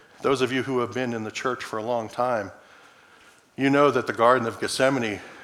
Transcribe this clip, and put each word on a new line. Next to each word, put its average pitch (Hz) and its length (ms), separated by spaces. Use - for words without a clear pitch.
Those 131 200
of 123 100
you 131 100
who 127 180
have 110 140
been 123 200
in 110 100
the 107 80
church 123 320
for - 160
a 107 40
long 117 260
time, 113 420
you 135 140
know 143 200
that 123 160
the 120 80
Garden 117 340
of 107 120
Gethsemane 123 600